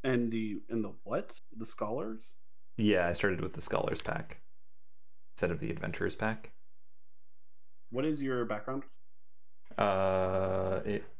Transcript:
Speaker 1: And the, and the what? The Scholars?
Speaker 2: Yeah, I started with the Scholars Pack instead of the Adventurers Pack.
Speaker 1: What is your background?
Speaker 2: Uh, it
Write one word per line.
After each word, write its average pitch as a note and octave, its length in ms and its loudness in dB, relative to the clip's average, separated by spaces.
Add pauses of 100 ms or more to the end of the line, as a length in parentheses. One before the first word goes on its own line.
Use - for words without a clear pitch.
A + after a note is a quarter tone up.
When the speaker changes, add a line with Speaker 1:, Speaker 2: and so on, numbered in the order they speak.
Speaker 1:
And A#2+ 260 4
the, A2 280 0 (120)
and A2+ 140 2
the F#2+ 80 -2 (120)
what? C3+ 300 -2 (220)
The A2 100 -4
Scholars? E3 720 -2 (400)
Speaker 2:
Yeah, G2 320 8
I F2 40 2
started F2+ 280 4
with - 140 -2
the - 60 -4
Scholars - 400 2
Pack - 380 -2 (960)
instead F2 160 2
of E2 100 0
the - 100 -2
Adventurers - 440 0
Pack. A2 380 -2 (1400)
Speaker 1:
What B2+ 140 0
is D3+ 180 2
your B2+ 220 2
background? A2 400 -2 (920)
Speaker 2:
Uh, F#2+ 1080 4
it G#2 200 0 (160)